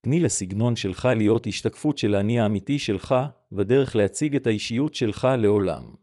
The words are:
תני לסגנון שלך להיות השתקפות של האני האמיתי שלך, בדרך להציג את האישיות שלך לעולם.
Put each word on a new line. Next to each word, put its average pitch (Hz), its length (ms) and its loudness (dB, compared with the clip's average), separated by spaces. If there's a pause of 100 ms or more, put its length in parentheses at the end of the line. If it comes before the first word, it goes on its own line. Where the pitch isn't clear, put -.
תני 147 160 0
לסגנון 113 560 0
שלך 98 400 -2
להיות 110 300 2
השתקפות 117 520 -4
של 104 160 0
האני 107 260 0
האמיתי 107 380 0
שלך, 110 360 -2 (380)
בדרך 113 440 2
להציג 139 400 0
את - 100 -2
האישיות 120 480 -2
שלך 120 340 -2 (100)
לעולם. 90 640 0